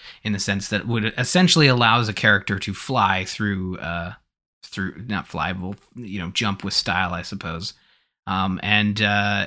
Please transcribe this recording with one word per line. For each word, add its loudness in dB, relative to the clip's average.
in -2
the -2
sense -2
that -2
would 0
essentially 6
allows 4
a -2
character 2
to -6
fly 0
through, -4
uh, -6
through, -6
not -6
fly, -4
well, -8
you -10
know, -6
jump -4
with -4
style, -2
I -6
suppose. -10
Um, -2
and, 2
uh, 0